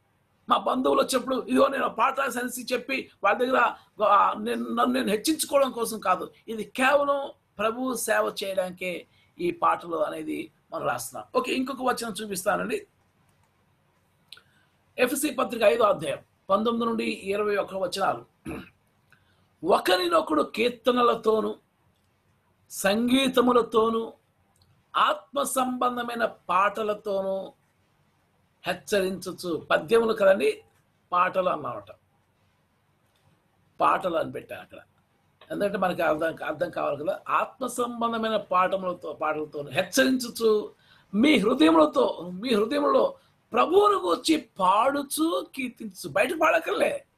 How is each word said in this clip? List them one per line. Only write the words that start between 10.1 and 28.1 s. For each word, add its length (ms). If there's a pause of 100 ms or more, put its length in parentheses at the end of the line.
మనం 140
రాస్తున్నాం. 500
ఓకే, 160
ఇంకొక 300
వచనం 400
చూపిస్తానండి. 640 (2000)
ఎఫ్ఎస్సి 320
పత్రిక 320
ఐదో 220
అధ్యాయం 340 (320)
పంతొమ్మిది 360
నుండి 180
ఇరవై 520
ఒక్క 180
వచనాలు. 800 (1120)
"ఒకరినొకడు 760
కీర్తనలతోనూ 1120 (1160)
సంగీతములతోనూ 1400 (840)
ఆత్మ 460
సంబంధమైన 840
పాటలతోనూ 1300 (1120)